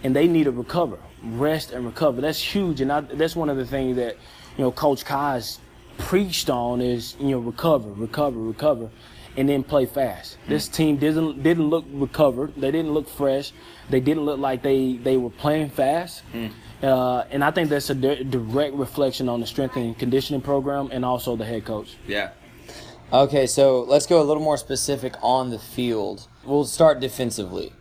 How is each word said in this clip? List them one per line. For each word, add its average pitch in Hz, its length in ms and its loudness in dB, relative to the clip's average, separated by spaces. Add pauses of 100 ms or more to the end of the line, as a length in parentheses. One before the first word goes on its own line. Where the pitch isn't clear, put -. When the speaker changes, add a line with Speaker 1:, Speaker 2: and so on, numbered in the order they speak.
Speaker 1:
and 131 100 2
they 151 140 6
need 160 160 4
to 135 80 2
recover, 123 460 -4 (240)
rest 139 500 -2
and 123 140 -8
recover. 123 340 0
That's 147 200 -2
huge, 175 400 0
and 131 120 0
I, 147 80 2
that's 151 340 -2
one 165 140 -2
of 139 80 0
the 131 100 -4
things 127 300 -2
that, 120 200 -4 (400)
you 135 80 0
know, 127 60 4
Coach 143 340 0
Kaz 139 540 -4 (400)
preached 185 500 0
on 123 320 0
is, 123 400 -2
you 139 120 0
know, 127 80 0
recover, 120 500 0
recover, 113 480 -4
recover, 113 500 -2 (480)
and 135 120 2
then 139 140 2
play 139 220 2
fast. 123 600 -4
Speaker 2:
Mm. - 20 -12
Speaker 1:
This 147 200 0
team 156 280 2
didn't, 151 460 0
didn't 160 260 4
look 160 220 0
recovered. 139 680 2
They 135 140 0
didn't 156 240 0
look 151 120 0
fresh. 139 460 -2 (380)
They 131 100 4
didn't 147 240 2
look 143 140 -2
like 135 240 -2
they, 131 320 2
they 131 240 2
were 123 100 0
playing 151 420 0
fast. 156 520 -2 (100)
Speaker 2:
Mm. 113 200 -8 (300)
Speaker 1:
Uh, 127 480 2
and 139 140 0
I 151 60 4
think 160 180 0
that's 143 220 0
a 143 40 0
di-, 135 280 0
direct 131 540 -2
reflection 131 520 -2
on 120 120 -2
the 113 60 -4
strength 135 300 -4
and 117 220 -4
conditioning 131 420 0
program 139 500 -2
and 127 140 -4
also 123 320 -2
the 110 80 -6
head 113 220 -6
coach. 107 300 -8 (100)
Speaker 2:
Yeah. 98 240 -4 (840)
Speaker 3:
Okay, 135 340 4
so 131 360 4
let's 139 240 4
go 165 160 6
a - 20 6
little 151 180 0
more 151 140 2
specific 131 640 -4
on 127 300 2
the 113 80 -6
field. 107 680 -4 (180)
We'll 143 180 2
start 147 360 6
defensively. 110 800 -4